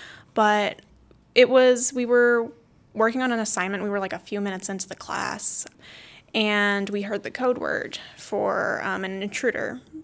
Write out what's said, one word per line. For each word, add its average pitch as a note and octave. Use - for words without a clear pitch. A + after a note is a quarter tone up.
But G#3
it B3
was, B3+
we B3+
were A#3+
working A3+
on B3+
an A3+
assignment. G3
We G#3
were, G3+
like, F#3+
a -
few G3+
minutes F#3+
into F#3+
the F#3+
class, -
and G3+
we G3+
heard G3+
the -
code B3+
word -
for, -
um, F#3+
an F#3+
intruder G#3